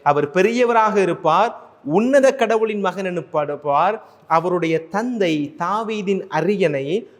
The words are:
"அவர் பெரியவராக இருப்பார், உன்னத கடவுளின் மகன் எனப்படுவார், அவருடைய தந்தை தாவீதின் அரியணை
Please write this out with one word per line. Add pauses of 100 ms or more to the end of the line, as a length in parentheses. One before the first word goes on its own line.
"அவர்
பெரியவராக
இருப்பார், (240)
உன்னத
கடவுளின்
மகன்
எனப்படுவார், (280)
அவருடைய
தந்தை
தாவீதின்
அரியணை (120)